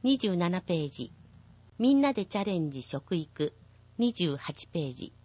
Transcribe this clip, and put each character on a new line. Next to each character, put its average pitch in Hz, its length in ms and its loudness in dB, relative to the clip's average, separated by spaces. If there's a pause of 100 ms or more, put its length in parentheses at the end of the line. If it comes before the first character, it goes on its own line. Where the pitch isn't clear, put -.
二 262 140 4
十 196 200 0
七 175 240 0
ペ 175 140 -2
ー 151 140 -2
ジ。 127 220 -10 (640)
み 254 160 6
ん 277 60 6
な 277 140 4
で 208 100 -2
チ 196 160 -4
ャ 196 60 -2
レ 196 120 0
ン 156 140 -2
ジ 135 120 -8
食 - 340 -4
育、 151 340 -4 (460)
二 233 160 2
十 151 240 0
八 - 300 -10
ペ - 120 -4
ー 139 140 -4
ジ。 - 180 -12 (140)